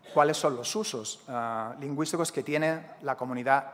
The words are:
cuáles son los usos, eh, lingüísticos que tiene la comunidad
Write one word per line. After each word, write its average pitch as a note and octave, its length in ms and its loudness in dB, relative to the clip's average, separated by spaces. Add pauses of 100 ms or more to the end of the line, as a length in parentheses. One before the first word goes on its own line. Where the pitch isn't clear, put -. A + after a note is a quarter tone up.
(140)
cuáles D3+ 240 6
son D3+ 180 2
los A#2+ 220 -6
usos, C3+ 500 -6
eh, A2+ 420 -4 (100)
lingüísticos D3 520 0
que C#3 100 -2
tiene D#3 500 0 (100)
la C3+ 160 -2
comunidad B2+ 560 2